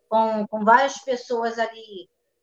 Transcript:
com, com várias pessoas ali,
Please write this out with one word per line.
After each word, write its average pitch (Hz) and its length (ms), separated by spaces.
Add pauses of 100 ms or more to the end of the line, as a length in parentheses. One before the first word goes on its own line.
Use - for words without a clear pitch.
com, 220 400
com 214 160
várias 254 360
pessoas 233 600
ali, 220 480 (340)